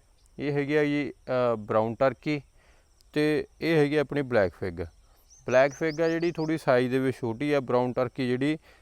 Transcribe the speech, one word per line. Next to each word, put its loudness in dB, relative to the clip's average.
ਇਹ -4
ਹੈਗੀ 0
ਆ 4
ਜੀ, -2
ਅ, 0
ਬਰਾਊਨ 0
ਟਰਕੀ 0
ਤੇ 2
ਇਹ 0
ਹੈਗੀ 2
ਆਪਣੀ 0
ਬਲੈਕ 2
ਫਿਗ। -6
ਬਲੈਕ 4
ਫਿਗ -4
ਆ 2
ਜਿਹੜੀ -2
ਥੋੜ੍ਹੀ -2
ਸਾਈਜ਼ 0
ਦੇ 2
ਵਿੱਚ -2
ਛੋਟੀ -4
ਆ, 2
ਬਰਾਊਨ 0
ਟਰਕੀ -4
ਜਿਹੜੀ, -2